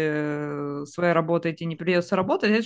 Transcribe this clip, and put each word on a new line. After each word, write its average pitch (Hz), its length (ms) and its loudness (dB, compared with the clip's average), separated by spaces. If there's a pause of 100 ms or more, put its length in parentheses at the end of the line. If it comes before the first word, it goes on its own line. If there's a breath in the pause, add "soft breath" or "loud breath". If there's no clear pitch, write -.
(840)
э, 143 40 -10
своей 175 280 0
работой, 165 400 2
тебе 170 140 -6
не 160 80 -6
придётся 175 400 2
работать, 202 360 2
это 226 140 4